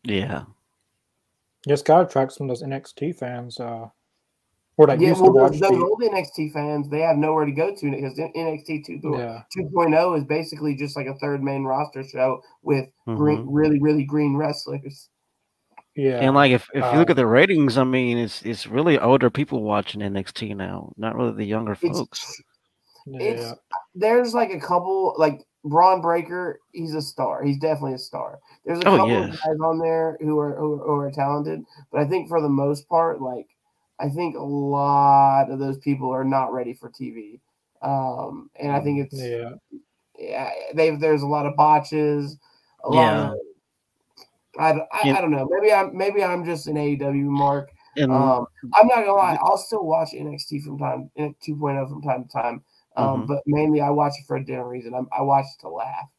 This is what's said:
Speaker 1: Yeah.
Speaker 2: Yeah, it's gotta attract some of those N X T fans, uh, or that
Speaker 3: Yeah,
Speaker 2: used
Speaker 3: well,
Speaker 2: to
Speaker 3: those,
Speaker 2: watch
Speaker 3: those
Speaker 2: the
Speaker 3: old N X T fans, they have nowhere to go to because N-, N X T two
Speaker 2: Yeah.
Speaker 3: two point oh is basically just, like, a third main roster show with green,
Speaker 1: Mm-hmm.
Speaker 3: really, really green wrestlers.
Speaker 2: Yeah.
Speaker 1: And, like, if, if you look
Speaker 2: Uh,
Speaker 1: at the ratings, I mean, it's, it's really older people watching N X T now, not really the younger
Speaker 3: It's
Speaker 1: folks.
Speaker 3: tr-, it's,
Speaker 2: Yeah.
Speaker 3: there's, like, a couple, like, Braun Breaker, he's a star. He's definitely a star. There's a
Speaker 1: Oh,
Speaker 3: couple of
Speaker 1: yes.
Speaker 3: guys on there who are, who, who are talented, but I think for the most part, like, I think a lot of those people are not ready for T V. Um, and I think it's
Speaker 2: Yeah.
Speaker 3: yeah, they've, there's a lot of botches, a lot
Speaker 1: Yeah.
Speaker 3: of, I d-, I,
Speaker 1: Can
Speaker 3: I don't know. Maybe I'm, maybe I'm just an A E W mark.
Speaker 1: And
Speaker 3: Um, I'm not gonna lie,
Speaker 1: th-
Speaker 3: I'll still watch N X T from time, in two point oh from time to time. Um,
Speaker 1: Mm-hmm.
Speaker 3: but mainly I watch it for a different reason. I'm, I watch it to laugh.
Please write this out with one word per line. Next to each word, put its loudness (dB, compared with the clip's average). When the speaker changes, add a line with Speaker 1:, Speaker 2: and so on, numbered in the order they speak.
Speaker 1:
Yeah. -4
Speaker 2:
Yeah, 2
it's 0
gotta 6
attract -2
some -8
of -6
those -6
N -8
X -12
T -6
fans, -12
uh, -12
or 12
that 2
Speaker 3:
Yeah, 6
Speaker 2:
used 2
Speaker 3:
well, 8
Speaker 2:
to 8
Speaker 3:
those, 6
Speaker 2:
watch -4
Speaker 3:
those 4
Speaker 2:
the 2
Speaker 3:
old 0
N 0
X -4
T -6
fans, -6
they -4
have 2
nowhere 2
to -2
go -2
to -4
because -6
N-, -6
N -4
X -12
T -8
two -12
Speaker 2:
Yeah. -6
Speaker 3:
two -6
point 4
oh 4
is 0
basically -4
just, -8
like, -6
a -8
third -4
main -4
roster -4
show -2
with 0
green, 2
Speaker 1:
Mm-hmm. -8
Speaker 3:
really, 4
really 2
green 0
wrestlers. -6
Speaker 2:
Yeah. 0
Speaker 1:
And, 4
like, 6
if, 0
if -2
you 4
look 6
Speaker 2:
Uh, 4
Speaker 1:
at 4
the 4
ratings, 4
I 4
mean, 0
it's, -6
it's -8
really 2
older 4
people -2
watching -2
N -4
X -6
T -10
now, -10
not -6
really -2
the -6
younger -4
Speaker 3:
It's -4
Speaker 1:
folks. -10
Speaker 3:
tr-, -20
it's, -4
Speaker 2:
Yeah. -10
Speaker 3:
there's, 2
like, 0
a -8
couple, 0
like, 2
Braun 4
Breaker, -4
he's -10
a -4
star. -6
He's 0
definitely -4
a -10
star. -12
There's -4
a 0
Speaker 1:
Oh, 8
Speaker 3:
couple 4
of -2
Speaker 1:
yes. -12
Speaker 3:
guys -2
on 0
there -2
who 0
are, -2
who, -4
who -2
are -4
talented, -4
but -2
I 2
think -2
for 0
the -2
most 0
part, 2
like, -8
I -4
think -6
a -10
lot 4
of -8
those -4
people -2
are -2
not -2
ready -6
for -18
T -14
V. -18
Um, -6
and -6
I 0
think -2
it's -8
Speaker 2:
Yeah. -8
Speaker 3:
yeah, -8
they've, 4
there's 2
a -4
lot 0
of -4
botches, 2
a -4
lot 6
Speaker 1:
Yeah. -2
Speaker 3:
of, -8
I 4
d-, -2
I, -2
Speaker 1:
Can 4
Speaker 3:
I 2
don't 0
know. 0
Maybe 4
I'm, 2
maybe 0
I'm -2
just -6
an -4
A 0
E 0
W -2
mark. 0
Speaker 1:
And 2
Speaker 3:
Um, 2
I'm 10
not 4
gonna 2
lie, 4
Speaker 1:
th- -2
Speaker 3:
I'll 2
still -6
watch -2
N -10
X -14
T -8
from -14
time, -6
in -6
two -8
point -2
oh -4
from -12
time -4
to -20
time. -6
Um, 0
Speaker 1:
Mm-hmm. -8
Speaker 3:
but -4
mainly 2
I 0
watch 0
it -20
for -4
a -6
different -8
reason. -12
I'm, -8
I -2
watch 2
it -20
to -16
laugh. -10